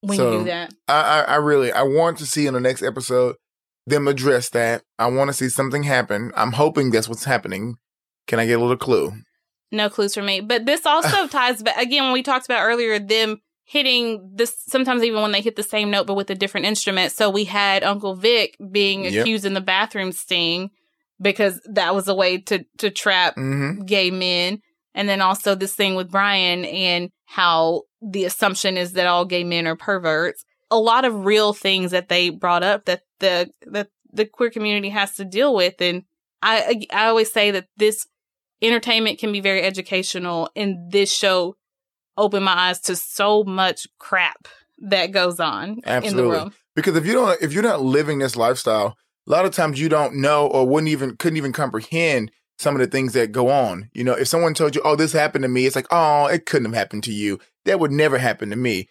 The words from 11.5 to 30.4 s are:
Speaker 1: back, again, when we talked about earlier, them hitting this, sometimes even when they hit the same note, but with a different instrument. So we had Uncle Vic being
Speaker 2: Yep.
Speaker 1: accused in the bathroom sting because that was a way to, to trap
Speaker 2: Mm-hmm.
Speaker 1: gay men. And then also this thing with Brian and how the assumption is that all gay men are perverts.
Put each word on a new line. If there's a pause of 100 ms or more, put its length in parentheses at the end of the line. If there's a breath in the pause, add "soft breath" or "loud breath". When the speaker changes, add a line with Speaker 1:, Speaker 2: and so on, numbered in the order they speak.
Speaker 1:
back,
again,
when
we
talked
about
earlier,
them (240)
hitting
this, (120)
sometimes
even
when
they
hit
the
same
note,
but
with
a
different
instrument.
So
we
had
Uncle
Vic (160)
being
Speaker 2:
Yep.
Speaker 1:
accused
in
the
bathroom
sting (500)
because
that
was
a
way
to, (140)
to
trap
Speaker 2:
Mm-hmm.
Speaker 1:
gay
men. (320)
And
then
also
this
thing
with
Brian
and (160)
how (200)
the
assumption
is
that
all
gay
men
are
perverts. (280)